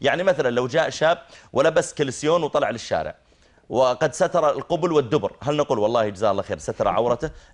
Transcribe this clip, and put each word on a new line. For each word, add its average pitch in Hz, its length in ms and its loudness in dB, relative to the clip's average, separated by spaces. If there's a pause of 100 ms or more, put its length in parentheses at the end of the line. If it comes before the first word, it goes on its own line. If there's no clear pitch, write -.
يعني 160 220 0
مثلًا 160 260 2
لو 123 180 0
جاء 127 220 0
شاب 160 280 0 (360)
ولبس 156 400 2
كلسيون 151 500 0
وطلع 143 260 0
للشارع 92 460 -6 (540)
وقد 127 440 2
ستر 165 360 2
القبل 165 420 -2
والدبر، 135 400 0 (100)
هل 147 140 -2
نقول: 139 240 0
"والله 110 300 2
جزاه 101 220 0
الله 98 120 0
خير 95 140 -6
ستر 110 300 -4
عورته"؟ 117 420 0 (240)